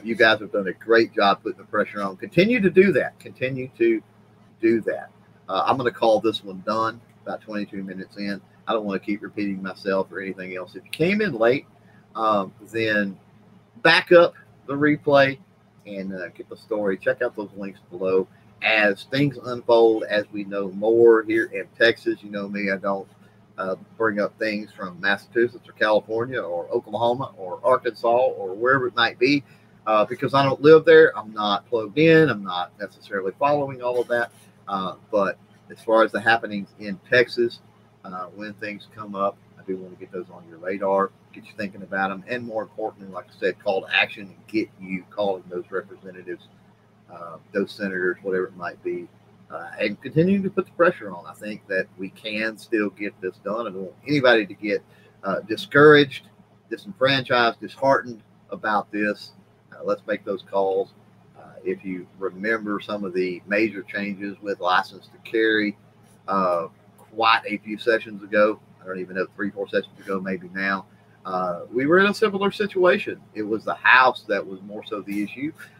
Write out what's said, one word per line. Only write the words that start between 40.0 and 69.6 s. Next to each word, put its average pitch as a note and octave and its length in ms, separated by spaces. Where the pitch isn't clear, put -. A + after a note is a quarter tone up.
those F2+ 180
on F2 180
your E2 100
radar, G2 520
get - 140
you - 100
thinking G2 260
about F#2+ 280
'em, F#2+ 180
and B2 160
more A2 180
importantly, G2+ 500
like F2+ 140
I - 120
said, F#2+ 200
call F#2+ 240
to - 120
action G#2 300
and F#2 240
get G#2+ 200
you F#2 300
calling F#2+ 380
those F2+ 220
representatives, F2+ 760
uh, E2+ 280
those G2+ 200
senators, F#2 500
whatever F#2 240
it F#2 100
might F2 260
be, F2 260
uh, E2+ 280
and G#2 240
continuing F3+ 400
to F#3+ 80
put F#3 160
the - 60
pressure A2+ 420
on. F2 120
I D#2 60
think G#2+ 360
that F#2+ 180
we F#2+ 120
can G#2+ 480
still G#2 320
get G2+ 300
this F#2 180
done. A#2 280
I G#2 40
don't F#2+ 120
want F2+ 120
anybody B2 400
to G2+ 80
get, G2+ 280
uh, F#2+ 180
discouraged, C#3+ 880
disenfranchised, B2 920
disheartened B2 600
about G#2 400
this. G#2 420
Uh, - 120
let's G2+ 220
make G#2 180
those G2 180
calls. F#2+ 520
Uh, - 140
if F#2 200
you F#2 220
remember G2+ 640
some G#2 240
of F#2 80
the F2+ 340
major G2+ 360
changes G2+ 600
with G2+ 160
license F#2 500
to - 100
carry, A2 460
uh, F2+ 400
quite A2+ 320
a G#2 120
few G#2+ 200
sessions G#2+ 460
ago, G#2 340
I - 40
don't F#2 120
even F#2 180
know, F#2 100
three, G2+ 140
four G2+ 180